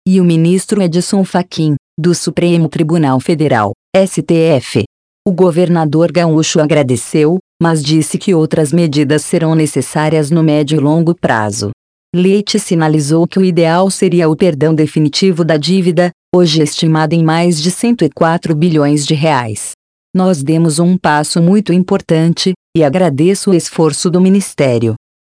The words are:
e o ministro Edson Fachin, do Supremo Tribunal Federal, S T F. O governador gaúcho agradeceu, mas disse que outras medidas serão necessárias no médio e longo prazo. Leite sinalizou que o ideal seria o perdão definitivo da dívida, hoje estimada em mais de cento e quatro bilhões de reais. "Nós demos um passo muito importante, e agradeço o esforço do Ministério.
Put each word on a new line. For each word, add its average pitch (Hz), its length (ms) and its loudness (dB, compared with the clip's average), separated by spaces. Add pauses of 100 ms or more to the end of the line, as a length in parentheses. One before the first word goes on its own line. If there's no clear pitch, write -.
e 190 140 2
o 180 40 2
ministro 175 580 2
Edson 180 420 0
Fachin, 160 520 -2 (220)
do 160 180 0
Supremo 170 520 -2
Tribunal 151 520 0
Federal, 135 520 0 (240)
S 190 280 0
T 170 100 0
F. 160 500 0 (440)
O 196 40 0
governador 165 800 0
gaúcho 165 480 0
agradeceu, 151 800 0 (240)
mas 165 220 0
disse 156 340 -2
que 190 160 -2
outras 156 400 0
medidas 151 500 0
serão 160 300 0
necessárias 156 800 -2
no 165 100 2
médio 151 360 0
e - 20 0
longo 160 340 0
prazo. 107 560 -4 (460)
Leite 196 420 0
sinalizou 160 680 0
que - 100 -4
o 190 80 2
ideal 175 460 0
seria 175 360 0
o 156 80 0
perdão 160 380 0
definitivo 156 720 0
da 160 100 0
dívida, 175 540 0 (240)
hoje 160 300 2
estimada 156 500 0
em 165 100 2
mais 165 380 0
de 175 80 -2
cento 233 340 -2
e 147 60 2
quatro 165 460 0
bilhões 147 500 0
de 160 80 -2
reais. 135 580 -2 (440)
"Nós 185 260 0
demos 160 380 0
um 180 180 2
passo 151 440 0
muito 190 320 2
importante, 180 800 0 (220)
e 165 80 4
agradeço 175 680 0
o - 20 4
esforço 175 560 -2
do 180 120 0
Ministério. 131 720 0 (280)